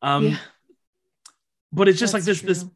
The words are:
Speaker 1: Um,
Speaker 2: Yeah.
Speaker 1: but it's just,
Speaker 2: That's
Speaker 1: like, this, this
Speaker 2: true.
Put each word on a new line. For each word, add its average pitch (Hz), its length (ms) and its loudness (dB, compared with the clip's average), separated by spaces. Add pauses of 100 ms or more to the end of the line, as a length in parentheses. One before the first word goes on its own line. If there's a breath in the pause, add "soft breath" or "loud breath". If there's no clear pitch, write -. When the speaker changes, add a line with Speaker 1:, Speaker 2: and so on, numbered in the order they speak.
Speaker 1:
Um, 143 240 0
Speaker 2:
Yeah. 151 100 0 (1400 loud breath)
Speaker 1:
but 196 160 4
it's 185 100 4
just, 233 140 0
Speaker 2:
That's 196 160 -2
Speaker 1:
like, 208 80 2
this, - 60 -10
this 185 200 -2
Speaker 2:
true. 180 140 -16